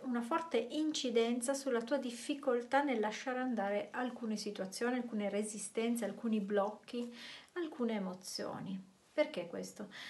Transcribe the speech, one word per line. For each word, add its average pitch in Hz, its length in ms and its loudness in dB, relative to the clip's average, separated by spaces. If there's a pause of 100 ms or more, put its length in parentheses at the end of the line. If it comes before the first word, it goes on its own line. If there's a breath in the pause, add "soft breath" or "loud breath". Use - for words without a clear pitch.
una 240 220 0
forte 302 340 0
incidenza 247 960 2
sulla 247 300 0
tua 285 140 2
difficoltà 262 840 2
nel 262 180 2
lasciare 220 380 0
andare 208 540 0
alcune 233 440 -2
situazioni, 208 600 -2
alcune 214 340 0
resistenze, 220 760 0
alcuni 214 340 0
blocchi, 208 760 0 (380 loud breath)
alcune 277 400 0
emozioni. 190 920 -4 (300)
Perché 294 320 2
questo? 196 440 -8 (200 loud breath)